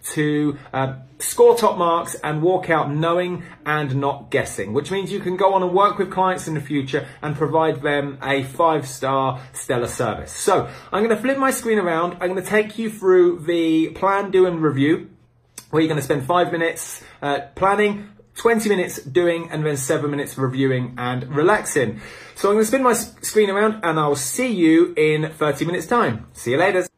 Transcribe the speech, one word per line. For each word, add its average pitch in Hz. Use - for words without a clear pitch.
to, 147
uh, 131
score 240
top 196
marks 170
and 151
walk 180
out 151
knowing 170
and 147
not 139
guessing, 107
which 147
means 190
you 202
can 180
go 196
on 185
and 180
work 196
with 190
clients 185
in 160
the 147
future 139
and 147
provide 156
them 143
a 135
five-star 135
stellar 120
service. 110
So 180
I'm 190
gonna 220
flip 262
my 269
screen 226
around. 175
I'm 180
gonna 190
take 214
you 226
through 180
the 160
plan, 196
do, 185
and 170
review, 143
where 156
you're 156
gonna 151
spend 143
five 175
minutes, -
uh, 143
planning, 202
twenty 226
minutes 185
doing, 170
and 156
then 147
seven 147
minutes 143
reviewing 131
and 127
relaxing. 160
So -
I'm 202
gonna 220
spin 269
my 247
s-, 220
screen 214
around 214
and 160
I'll 147
see 240
you 170
in 156
thirty 151
minutes 175
time. 170
See -
you 131
later. 180